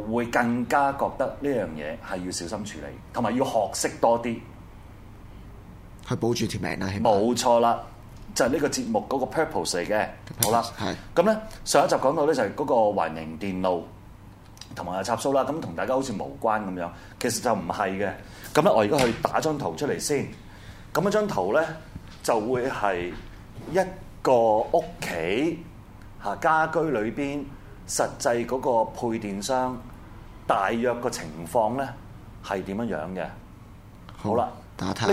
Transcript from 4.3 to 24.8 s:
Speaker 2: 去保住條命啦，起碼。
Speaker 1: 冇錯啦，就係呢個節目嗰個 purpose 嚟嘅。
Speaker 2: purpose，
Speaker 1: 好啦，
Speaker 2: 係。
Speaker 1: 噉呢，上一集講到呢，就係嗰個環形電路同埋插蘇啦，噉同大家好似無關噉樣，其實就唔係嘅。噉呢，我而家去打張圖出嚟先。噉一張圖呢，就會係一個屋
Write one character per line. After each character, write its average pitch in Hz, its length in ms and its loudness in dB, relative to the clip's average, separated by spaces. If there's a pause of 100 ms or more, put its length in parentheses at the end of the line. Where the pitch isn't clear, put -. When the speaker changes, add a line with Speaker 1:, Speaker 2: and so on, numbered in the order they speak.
Speaker 2:
去 - 80 -2
保 120 180 2
住 117 120 0
條 92 140 -2
命 85 200 -4
啦， 95 100 -2
起 101 80 -4
碼。 110 40 0
Speaker 1:
冇 113 360 6
錯 117 220 6
啦， 117 200 4 (540)
就 139 100 4
係 117 40 4
呢 147 100 2
個 143 100 2
節 120 200 -2
目 107 200 2
嗰 131 120 0
個 127 60 0
purpose 127 500 0
嚟 87 100 0
嘅。 101 220 2 (320)
Speaker 2:
purpose， 104 60 6
Speaker 1:
好 107 40 4
啦， 113 140 4 (120)
Speaker 2:
係。 95 180 -2 (200)
Speaker 1:
噉 170 80 6
呢， 214 200 4 (220)
上 151 200 8
一 185 40 4
集 165 80 4
講 131 200 4
到 147 100 4
呢， 156 80 6
就 123 80 2
係 101 120 0
嗰 117 100 -2
個 143 100 2
環 98 400 4
形 80 240 -8
電 92 240 -2
路 90 240 2 (880)
同 87 120 -8
埋 92 180 -2
插 117 120 0
蘇 139 160 0
啦， 135 120 6
噉 156 160 -2
同 87 160 -8
大 92 100 -2
家 127 80 2
好 135 80 2
似 127 100 -4
無 69 280 -6
關 107 240 2
噉 95 160 -6
樣， 85 80 -4 (320)
其 123 100 0
實 113 120 -2
就 123 120 4
唔 90 140 -4
係 98 300 0
嘅。 101 120 0 (440)
噉 147 80 8
呢， 196 100 8
我 - 80 8
而 104 80 6
家 143 100 4
去 120 140 6 (100)
打 - 180 2
張 151 180 0
圖 98 180 -2
出 143 100 -2
嚟 92 120 0
先。 127 280 0 (720)
噉 170 100 2
一 202 60 2
張 208 160 2
圖 95 240 0
呢， 156 100 6 (600)
就 117 180 2
會 123 300 0
係 90 420 0 (580)
一 165 80 2 (440)
個 139 100 6 (400)
屋 170 100 4 (200)